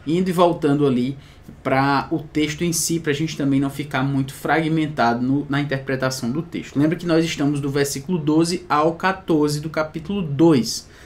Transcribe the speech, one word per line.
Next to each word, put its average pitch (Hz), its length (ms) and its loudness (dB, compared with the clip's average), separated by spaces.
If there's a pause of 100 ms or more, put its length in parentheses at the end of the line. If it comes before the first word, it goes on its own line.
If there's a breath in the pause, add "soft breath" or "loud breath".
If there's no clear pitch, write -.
indo 180 200 0
e 185 60 -2
voltando 165 540 4
ali 127 280 0 (460 loud breath)
pra 139 480 2
o 165 80 -2
texto 151 460 -4
em 175 100 2
si, 165 260 -2
pra 156 140 0
gente 156 240 -2
também 139 220 2
não 139 100 0
ficar 143 320 -4
muito 135 320 0
fragmentado 151 880 0
no, 139 260 0
na 139 140 -2
interpretação 131 680 -4
do 147 100 -4
texto. - 380 -6
Lembra 156 180 2
que 175 80 -10
nós 165 180 2
estamos 147 380 -2
do 143 80 -4
versículo 139 480 -2
doze 160 500 2
ao 156 300 2
quatorze 156 640 0
do 156 100 -8
capítulo 160 540 -4
dois, 143 680 2 (160 loud breath)